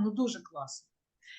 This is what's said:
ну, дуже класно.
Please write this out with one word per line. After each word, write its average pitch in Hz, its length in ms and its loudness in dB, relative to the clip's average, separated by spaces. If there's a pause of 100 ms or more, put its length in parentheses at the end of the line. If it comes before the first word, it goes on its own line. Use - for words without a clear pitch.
ну, 214 80 6
дуже 220 320 2
класно. - 440 -8 (520)